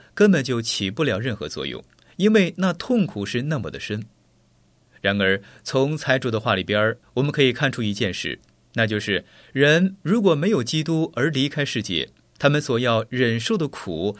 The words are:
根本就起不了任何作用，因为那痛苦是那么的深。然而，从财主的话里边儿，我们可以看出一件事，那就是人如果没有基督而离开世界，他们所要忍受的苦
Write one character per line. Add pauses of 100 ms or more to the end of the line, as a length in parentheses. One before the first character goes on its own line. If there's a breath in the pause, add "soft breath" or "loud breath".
(140 loud breath)
根
本
就
起
不
了
任
何
作
用， (340 soft breath)
因
为
那
痛
苦
是
那
么
的
深。 (960 soft breath)
然
而， (220 loud breath)
从
财
主
的
话
里
边
儿， (160 soft breath)
我
们
可
以
看
出
一
件
事， (360)
那
就
是 (260 loud breath)
人
如
果
没
有
基
督
而
离
开
世
界， (260)
他
们
所
要
忍
受
的
苦